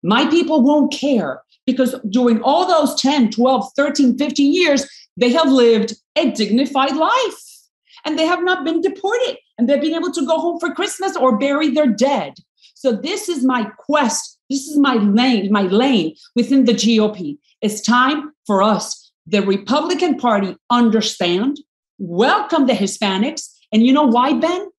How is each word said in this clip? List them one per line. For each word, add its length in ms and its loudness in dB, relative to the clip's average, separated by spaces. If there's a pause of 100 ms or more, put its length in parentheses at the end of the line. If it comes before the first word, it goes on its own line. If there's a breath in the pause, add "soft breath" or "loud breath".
My 240 2
people 340 2
won't 320 2
care, 480 -2 (240)
because 300 0 (140)
during 340 2
all 240 2
those 340 0
ten, 300 2
twelve, 440 0
thirteen, 420 2
fifteen 360 0
years, 340 0 (300 loud breath)
they 140 2
have 200 2
lived 420 4 (220)
a 160 0
dignified 640 0
life, 440 -2 (640 soft breath)
and 140 -4
they 60 2
have 180 0
not 200 -2
been 180 -2
deported, 560 -2 (200)
and 100 0
they've 140 2
been 140 -2
able 160 -4
to 140 -4
go 120 0
home 220 -2
for 160 -4
Christmas 420 -4
or 200 2
bury 340 0
their 160 2
dead. 480 -2 (400 soft breath)
So 180 -2
this 340 -6
is 160 -4
my 340 0
quest. 600 -2 (120)
This 180 -6
is 100 -2
my 180 2
lane, 560 2
my 120 2
lane 520 0 (200 soft breath)
within 300 2
the 80 4
G 260 2
O 100 2
P. 300 -10 (220)
It's 200 -4
time 500 0 (160)
for 160 2
us, 480 -4 (160)
the 140 0
Republican 760 -2
Party, 380 -2 (140)
understand, 880 0 (380)
welcome 680 0
the 60 2
Hispanics. 760 -4 (240 soft breath)
And 120 4
you 60 4
know 140 4
why, 260 2
Ben? 480 -2